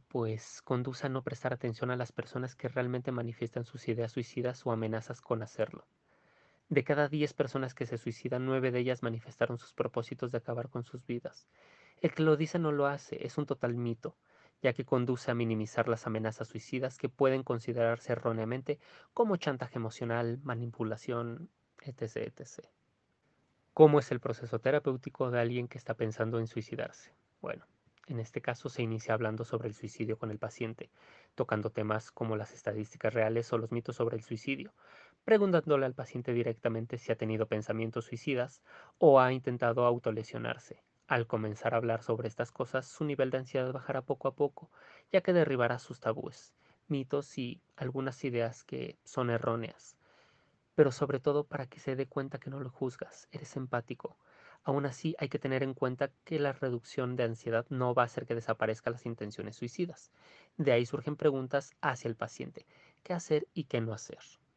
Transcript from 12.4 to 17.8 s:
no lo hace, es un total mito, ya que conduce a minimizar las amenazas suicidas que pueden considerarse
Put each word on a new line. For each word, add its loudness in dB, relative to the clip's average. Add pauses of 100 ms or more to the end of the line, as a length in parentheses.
no 2
lo 4
hace, -4
es -6
un 0
total 0
mito, -4 (460)
ya 4
que -6
conduce 2
a 2
minimizar 2
las 0
amenazas -4
suicidas -6
que -4
pueden 4
considerarse 0